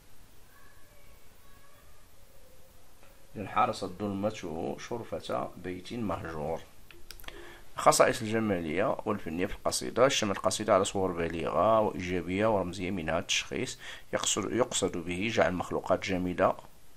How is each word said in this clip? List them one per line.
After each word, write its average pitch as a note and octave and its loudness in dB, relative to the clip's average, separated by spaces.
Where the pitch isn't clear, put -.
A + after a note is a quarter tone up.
إذن G2 -4
حرست A2 2
ظلمته G2 -2
شرفة - -4
بيت F2+ -8
مهجور. E2 -2
خصائص - 6
الجمالية G#2 2
والفنية F#2 -2
في - -4
القصيدة: E2+ 2
اشتملت G#2 2
القصيدة G#2+ 4
على F#2+ 8
صور F#2+ 2
بليغة E2 4
وإيجابية F#2 0
ورمزية، F#2 2
منها D#2+ 0
التشخيص - -2
يقصد، - 0
يقصد G2+ 2
به F2+ -2
جعل F#2+ 6
المخلوقات F2 0
جميلة F2+ 4